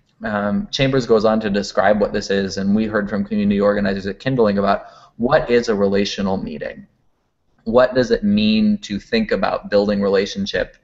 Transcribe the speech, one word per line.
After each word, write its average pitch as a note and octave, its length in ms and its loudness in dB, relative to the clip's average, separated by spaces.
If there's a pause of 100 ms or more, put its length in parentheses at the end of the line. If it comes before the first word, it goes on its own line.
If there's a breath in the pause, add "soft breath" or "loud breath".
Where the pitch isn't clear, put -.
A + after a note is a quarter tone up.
(220)
um, G#2 480 -2
Chambers C3+ 360 0
goes A2 180 4
on A2 160 2
to A2 100 -2
describe G2+ 500 2
what G2+ 120 0
this G#2+ 180 -4
is, G2 260 -2
and G2 180 0
we A2 120 2
heard G#2 220 -2
from G2+ 160 -4
community G2+ 360 0
organizers G2+ 460 0
at G2+ 120 -8
Kindling A2+ 400 0
about G2+ 280 0 (300 loud breath)
what A#2+ 340 0
is A#2+ 180 2
a A2+ 60 2
relational G2 600 0
meeting. - 500 -10 (800)
What B2+ 300 4
does B2 160 2
it A#2 120 0
mean G#2+ 560 2
to G2+ 200 -8
think A2 320 -2
about F#2+ 400 -2
building G2+ 320 2
relationship, G2 800 -2